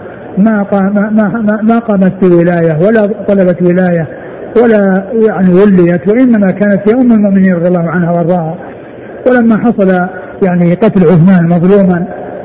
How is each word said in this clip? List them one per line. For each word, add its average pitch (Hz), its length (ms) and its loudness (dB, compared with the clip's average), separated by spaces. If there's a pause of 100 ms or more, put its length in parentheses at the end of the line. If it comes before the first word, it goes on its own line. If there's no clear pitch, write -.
(380)
ما 214 240 2
قا-، 196 320 -2
ما، 208 160 -2
ما، 214 180 0
ما، 214 340 -4
ما 226 160 2
قامت 190 460 0
بولاية 170 640 2
ولا 220 200 2 (220)
طلبت 180 340 0
ولاية 175 460 0 (540)
ولا، 196 420 2 (240)
يعني، 185 200 0
وليت، 180 600 2
وإنما 220 420 2
كانت 196 380 0
هي 220 60 2
أم 247 180 2
المؤمنين 196 420 2
رضي 170 140 0
الله 170 220 -2
عنها 170 200 -2
وأرضاها. 170 480 -2 (720)
ولما 233 280 2
حصل، 185 500 0 (340)
يعني، 175 320 2
قتل 196 260 0
عثمان 175 460 4
مظلوما، 180 600 2 (380)